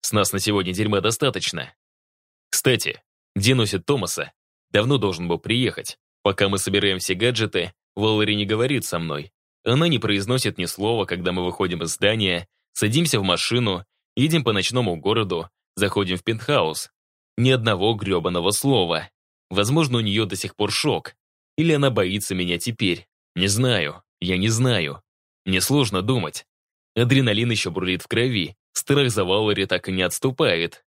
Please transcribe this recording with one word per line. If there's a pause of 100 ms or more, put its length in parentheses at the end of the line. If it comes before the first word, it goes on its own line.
С
нас
на
сегодня
дерьма
достаточно. (760)
Кстати, (340)
где
носит
Томаса? (400)
Давно
должен
был
приехать. (260)
Пока
мы
собираем
все
гаджеты, (220)
Валери
не
говорит
со
мной. (320)
Она
не
произносит
ни
слова,
когда
мы
выходим
из
здания, (260)
садимся
в
машину, (300)
едем
по
ночному
городу, (260)
заходим
в
пентхаус. (480)
Ни
одного
гребаного
слова. (400)
Возможно,
у
нее
до
сих
пор
шок. (420)
Или
она
боится
меня
теперь. (280)
Не
знаю, (160)
я
не
знаю. (440)
Мне
сложно
думать. (520)
Адреналин
еще
бурлит
в
крови. (160)
Страх
за
Валери
так
и
не
отступает.